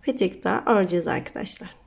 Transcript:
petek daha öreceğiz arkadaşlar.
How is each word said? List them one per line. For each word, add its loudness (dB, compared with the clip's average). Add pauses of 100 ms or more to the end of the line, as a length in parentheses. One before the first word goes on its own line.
petek 0
daha 0
öreceğiz 4
arkadaşlar. -6 (120)